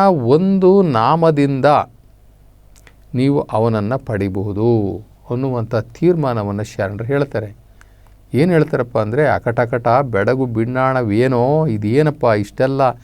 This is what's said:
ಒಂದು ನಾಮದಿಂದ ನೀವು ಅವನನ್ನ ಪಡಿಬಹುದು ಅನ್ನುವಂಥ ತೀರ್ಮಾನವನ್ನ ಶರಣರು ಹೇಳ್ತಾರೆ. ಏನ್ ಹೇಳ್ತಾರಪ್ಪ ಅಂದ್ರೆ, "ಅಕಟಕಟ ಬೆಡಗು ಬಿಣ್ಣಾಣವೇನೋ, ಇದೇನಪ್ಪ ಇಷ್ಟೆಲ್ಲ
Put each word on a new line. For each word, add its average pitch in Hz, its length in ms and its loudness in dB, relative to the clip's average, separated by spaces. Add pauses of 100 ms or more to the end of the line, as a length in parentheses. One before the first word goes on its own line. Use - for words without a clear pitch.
ಒಂದು 185 720 2
ನಾಮದಿಂದ 143 840 2 (1500)
ನೀವು 139 280 0
ಅವನನ್ನ 110 540 0
ಪಡಿಬಹುದು 101 1040 -2 (280)
ಅನ್ನುವಂಥ 123 460 -4
ತೀರ್ಮಾನವನ್ನ 117 840 -2
ಶರಣರು 101 420 -6
ಹೇಳ್ತಾರೆ. 117 520 -4 (800)
ಏನ್ 151 180 2
ಹೇಳ್ತಾರಪ್ಪ 139 460 0
ಅಂದ್ರೆ, 113 300 0
"ಅಕಟಕಟ 120 600 -2
ಬೆಡಗು 123 580 0
ಬಿಣ್ಣಾಣವೇನೋ, 127 1200 0
ಇದೇನಪ್ಪ 123 560 0
ಇಷ್ಟೆಲ್ಲ 127 580 0 (220)